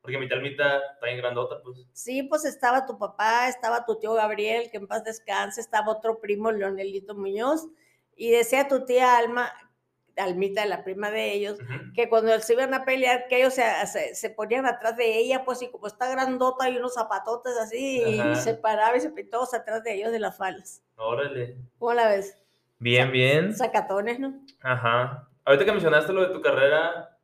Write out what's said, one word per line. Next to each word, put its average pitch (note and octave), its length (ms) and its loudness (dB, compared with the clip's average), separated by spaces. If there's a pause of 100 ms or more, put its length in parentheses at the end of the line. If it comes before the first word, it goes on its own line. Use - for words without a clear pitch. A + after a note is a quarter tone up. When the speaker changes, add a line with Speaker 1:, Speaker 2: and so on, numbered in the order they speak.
Speaker 1:
Porque B2+ 160 -8
mi C3 100 -6
tía B2+ 100 -2
Almita C#3 400 0 (160)
está - 120 -12
bien B2 140 -4
grandota, B2 420 -4
pues. B2+ 320 -20
Speaker 2:
Sí, C4 300 -6
pues D4+ 220 -2
estaba B3+ 420 2
tu A3 100 -10
papá, A3 520 0
estaba A#3 360 -2
tu A3 140 -2
tío G#3+ 140 -2
Gabriel, G#3+ 580 0
que G#3+ 60 -12
en G3 100 -12
paz G#3+ 160 -6
descanse, G3+ 580 -6
estaba G#3+ 300 -2
otro A3 280 -2
primo, G#3+ 320 -2
Leonelito G3 640 -6
Muñoz, G#3+ 520 -2 (480)
y A3+ 160 0
decía A#3+ 360 4
tu C4 180 0
tía B3 320 6
Alma, A#3+ 340 0 (680)
Almita, G3 480 -2
la F#3 180 -4
prima G3 280 -6
de G#3+ 220 -2
ellos, G#3 260 -4
Speaker 1:
Ujú. - 340 -12
Speaker 2:
que A#3 160 0
cuando A3+ 300 6
se A3 140 2
iban C4 200 2
a C4 100 -2
pelear, B3+ 460 2
que B3+ 80 4
ellos B3+ 160 6
se, B3+ 100 2 (220)
se, D#3 300 -6
se A3 160 -6
ponían A3 340 -2
atrás A3+ 320 -2
de A3+ 220 2
ella, B3+ 260 0
pues, B3+ 160 -4
y A#3+ 80 -10
como - 180 -14
está B3 220 -4
grandota B3+ 600 0
y B3+ 80 -2
unos B3 180 -4
zapatotes A#3 640 -4
así, A#3+ 460 -4
y A3 160 0
Speaker 1:
Ajá. G3+ 160 2
Speaker 2:
se A3+ 200 0
paraba A3 420 2
y C#4 40 2
se, D4+ 140 -6
y - 140 -10
todos B3 240 -2
atrás A3+ 300 -6
de A3+ 100 -4
ellos G#3 180 -4
de A3+ 80 -4
las G3 160 -4
faldas. F#3+ 460 -8 (160)
Speaker 1:
Órale. B2 600 -4 (220)
Speaker 2:
¿Cómo A#3 140 0
la A#3 160 4
ves? G3 260 -2 (440)
Speaker 1:
Bien, A#2+ 260 4
Speaker 2:
Sa-, B2+ 60 -2
Speaker 1:
bien. C#3+ 440 4
Speaker 2:
sacatones, A3+ 640 -2
¿no? C4+ 200 -8 (240)
Speaker 1:
Ajá. B2 680 0 (160)
Ahorita C#3 200 6
que G#3 60 4
mencionaste D#3 400 2
lo F#3 160 2
de F#3 60 -4
tu D#3 80 -8
carrera D3+ 840 2